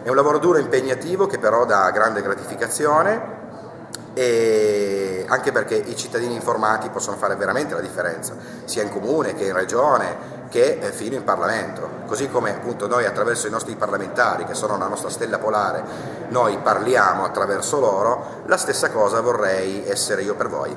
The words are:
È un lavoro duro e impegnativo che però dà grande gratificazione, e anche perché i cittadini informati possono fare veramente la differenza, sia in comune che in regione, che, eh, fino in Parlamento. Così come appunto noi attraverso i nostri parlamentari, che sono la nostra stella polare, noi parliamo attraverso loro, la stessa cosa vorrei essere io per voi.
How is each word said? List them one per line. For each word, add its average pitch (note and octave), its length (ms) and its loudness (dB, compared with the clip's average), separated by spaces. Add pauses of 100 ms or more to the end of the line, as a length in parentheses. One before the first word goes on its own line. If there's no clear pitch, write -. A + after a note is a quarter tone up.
È A2+ 60 -4
un C3 60 2
lavoro D3 220 4
duro D#3+ 220 4
e - 20 2
impegnativo C3+ 640 0
che - 140 -4
però A2+ 260 4
dà G2 240 4
grande G#2 320 2
gratificazione, D3 1200 0 (720)
e G#2 1120 2
anche C3 240 2
perché A2+ 220 2
i A2 220 0
cittadini A#2+ 400 -4
informati A2 540 2
possono F#2+ 280 -4
fare G2 180 0
veramente G2+ 380 0
la E2+ 60 -4
differenza, F2 560 -4 (300)
sia A2 180 -2
in G2+ 80 -4
comune G#2+ 420 0
che G2 120 -4
in F#2+ 80 -2
regione, F#2 960 0
che, B2 300 2
eh, G2+ 120 -4
fino A2+ 240 -6
in A#2 80 -6
Parlamento. E2+ 840 -2
Così A#2 240 -4
come A2+ 240 0
appunto G#2+ 320 -6
noi A#2 200 2
attraverso A2 420 0
i - 20 -4
nostri A2+ 260 -4
parlamentari, G2 680 0
che F2 100 -6
sono G#2 240 -2
la F#2 80 -2
nostra G2 240 -4
stella A2 300 -4
polare, G2+ 440 0 (440)
noi A#2 340 2
parliamo G2+ 600 4
attraverso G2 560 0
loro, A2 680 2
la F3+ 120 2
stessa D3 340 0
cosa A2 300 2
vorrei G2 680 0
essere G2 340 -2
io G2 140 -2
per - 140 -2
voi. D2 280 -4